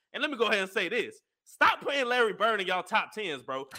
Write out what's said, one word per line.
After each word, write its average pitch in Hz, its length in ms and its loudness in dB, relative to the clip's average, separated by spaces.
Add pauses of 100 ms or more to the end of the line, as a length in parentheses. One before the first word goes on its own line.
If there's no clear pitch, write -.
(120)
And 220 100 -6
let 302 80 -2
me 277 60 -6
go 220 100 2
ahead 208 160 2
and 185 80 -6
say 190 180 -2
this. 170 320 -4 (240)
Stop - 380 2
putting 277 240 -2
Larry 240 260 2
Bird 214 280 0
in 185 60 -4
y'all 180 180 0
top 196 280 0
tens, 165 300 -6
bro. 135 240 -6 (120)